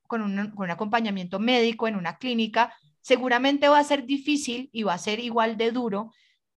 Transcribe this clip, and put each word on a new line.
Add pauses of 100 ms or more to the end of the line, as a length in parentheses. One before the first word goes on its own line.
con
un,
con
un
acompañamiento
médico
en
una
clínica, (280)
seguramente
va
a
ser
difícil
y
va
a
ser
igual
de
duro, (460)